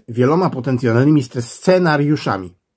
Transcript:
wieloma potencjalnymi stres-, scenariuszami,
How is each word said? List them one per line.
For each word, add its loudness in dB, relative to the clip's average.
wieloma 0
potencjalnymi 0
stres-, -10
scenariuszami, 0